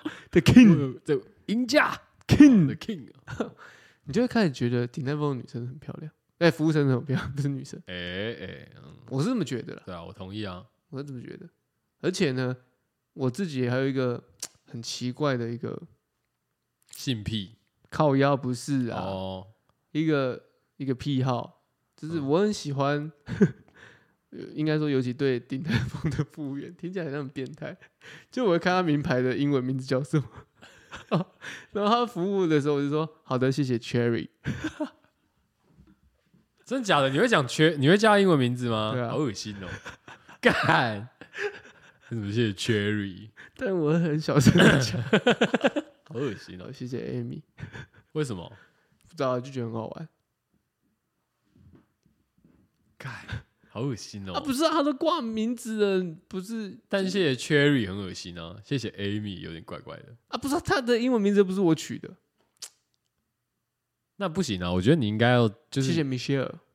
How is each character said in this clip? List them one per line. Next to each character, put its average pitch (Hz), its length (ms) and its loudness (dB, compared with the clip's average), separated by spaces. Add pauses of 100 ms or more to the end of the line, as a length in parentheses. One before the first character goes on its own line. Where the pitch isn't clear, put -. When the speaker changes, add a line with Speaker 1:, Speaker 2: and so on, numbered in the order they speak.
(120)
Speaker 1:
<laughs> - 200 -20
The 180 80 4
king。 165 600 10
Speaker 2:
对， 147 220 0 (260)
赢 233 200 -2
家。 254 240 4 (340)
Speaker 1:
King。 233 420 10
Speaker 2:
The 113 80 -4
king。 170 360 -10 (160)
Speaker 1:
<laughs> - 240 -10 (540)
你 139 80 -8
就 208 80 2
会 254 60 2
开 226 180 2
始 156 60 2
觉 123 180 -2
得 120 180 0
鼎 135 160 -10
泰 135 120 -4
丰 147 200 -2
的 117 60 -8
女 - 60 -14
生 120 200 -8
很 135 100 -12
漂 - 220 -14
亮， 156 100 -14 (280)
哎， 170 120 6
服 151 160 2
务 160 60 4
生 147 160 2
很 127 160 2
漂 127 140 0
亮， 131 180 -6
不 139 60 -2
是 139 80 0
女 135 160 -6
生。 - 120 -14 (100)
Speaker 2:
哎， 92 60 -10 (460)
哎， 71 380 -14
嗯。 69 180 -20 (140)
Speaker 1:
我 135 120 -2
是 175 60 0
这 254 80 -2
么 202 80 -2
觉 120 180 -6
得 - 140 -12
啦。 - 100 -16
Speaker 2:
对 95 80 -12
啊， 85 100 -12
我 - 100 -16
同 95 200 -14
意 107 120 -8
啊。 90 200 -12 (240)
Speaker 1:
我 135 100 -12
是 143 40 -10
这 147 80 -16
么 123 100 -12
觉 - 140 -16
得。 - 140 -18 (500)
而 143 100 -2
且 180 220 0
呢， 127 240 -2 (560)
我 131 180 -2
自 190 160 -4
己 127 220 -2
还 123 80 0
有 135 100 0
一 135 60 0
个 127 320 -2 (440)
很 117 140 -14
奇 123 300 -8
怪 139 240 -2
的 117 140 -4
一 120 80 -8
个 - 260 -10 (1080)
Speaker 2:
性 120 300 -6
癖。 101 360 -8 (320)
Speaker 1:
靠 147 260 2
腰 139 220 2
不 127 160 -4
是 127 340 -2
啊。 - 140 -6
Speaker 2:
哦。 95 460 -8 (440)
Speaker 1:
一 156 160 -2
个， 135 340 0 (360)
一 143 80 -10
个 131 100 0
癖 135 280 -2
好， - 420 -4 (320)
就 156 100 -14
是 160 140 -6
我 139 180 2
很 208 140 2
喜 147 180 -8
欢， 147 400 -2 (140)
Speaker 2:
嗯。 143 300 4
Speaker 1:
<laughs> - 80 -20 (720)
呃， - 160 -12
应 151 120 -4
该 156 120 2
说 151 120 0
尤 135 120 2
其 123 120 -2
对 127 260 0
鼎 131 240 -8
泰 156 100 -4 (120)
丰 - 260 -6
的 147 140 -2
服 147 240 -10
务 139 80 -8
员， 175 180 -12
听 170 160 -10
起 190 80 -8
来 165 60 -6
很 139 80 -8
像 143 160 -6
变 131 240 -10
态。 147 220 -12 (540)
就 254 160 -4
我 190 60 4
会 170 80 4
看 180 120 0
他 185 120 2
名 147 180 2
牌 127 200 0
的 127 160 0
英 143 140 0
文 131 120 2
名 131 140 -4
字 127 80 -8
叫 131 180 0
什 156 160 -2
么， 123 60 -2 (840)
<laughs> 185 160 0 (460)
然 208 140 -2
后 208 40 2
他 240 160 2
服 196 320 -2
务 185 80 4
的 156 140 4
时 139 80 -2
候 147 80 2
我 139 60 0
就 143 80 -2
说 156 200 -2 (140)
：“好 131 140 -2
的， 127 140 4
谢 143 120 2
谢 127 140 0
Cherry。” 120 500 -2 (160)
<laughs> - 480 -8 (1700)
Speaker 2:
真 254 180 -4
假 180 160 4
的？ 135 100 4
你 135 100 0
会 240 80 4
讲 165 200 2
Che-， 156 300 4
你 135 100 4
会 180 80 8
叫 214 140 6
他 208 100 6
英 196 80 6
文 160 120 6
名 123 160 2
字 123 140 -4
吗？ 107 220 0
Speaker 1:
对 127 100 -4
啊。 117 80 -4
Speaker 2:
好 117 80 -4
恶 143 140 -2
心 101 300 -10
哦！ 90 60 -12 (340)
<laughs> - 400 -20
干， 127 680 2 (1000)
为 117 80 -6
什 - 0 -
么 101 140 -6
谢 110 200 0
谢 - 20 -4
Cherry？ 104 760 -2 (260)
Speaker 1:
但 196 200 -4
我 156 180 2
很 165 260 2
小 147 200 0
声 135 140 8
地 175 260 6
讲。 117 200 -2 (540)
Speaker 2:
<laughs> - 520 -2
好 - 100 -14
恶 127 200 -4
心 90 240 -16
哦！ 92 60 -16
Speaker 1:
好， 113 60 -14
谢 127 160 -12
谢 120 120 -8
Amy。 127 440 -8 (720)
Speaker 2:
为 156 100 -2
什 123 120 -8
么？ 85 160 -12 (560)
Speaker 1:
不 - 80 -20
知 156 60 -6
道， 127 180 -2
就 135 120 -10
觉 135 80 -8
得 117 80 -6
很 110 60 -10
好 110 140 -8
玩。 - 220 -14 (3000)
Speaker 2:
干， 127 160 -12 (560)
好 107 120 -8
恶 135 140 -2
心 107 320 -12
哦！ 185 60 -6
Speaker 1:
啊， 285 60 -4
不 285 120 -4
是 269 120 -2
啊， 311 80 2
他 320 100 2
都 294 120 0
挂 330 280 0
名 226 340 -4
字 208 440 0
了， 170 160 -4 (120)
不 185 140 -8
是。 208 340 -10 (120)
Speaker 2:
但 196 200 -2
谢 175 280 0
谢 - 0 -
Cherry 143 520 4
很 92 80 -6
恶 98 160 -8
心 90 280 -12
啊， 85 240 -12
谢 - 140 -6
谢 107 140 -6
Amy 101 480 -6
有 87 120 -12
点 82 120 -12
怪 - 160 -14
怪 78 180 -16
的。 - 180 -20 (140)
Speaker 1:
啊， - 80 -6
不 - 100 -8
是 269 80 -2
啊， 339 80 -2
他 302 180 0
的 240 160 2
英 247 140 0
文 233 100 2
名 202 120 2
字 196 60 4
又 202 40 6
不 185 100 -6
是 196 80 -2
我 160 140 4
取 - 240 -8
的。 - 100 -16 (2000)
Speaker 2:
那 196 120 -4
不 165 120 -2
行 98 220 -2
啊， 87 80 0
我 92 100 2
觉 98 80 4
得 165 60 8
你 135 120 2
应 107 100 -2
该 117 140 6
要 120 180 6 (200)
就 135 120 -2
是 135 100 0
Speaker 1:
谢 - 20 2
谢 160 100 0
Michelle。 135 460 -4 (260)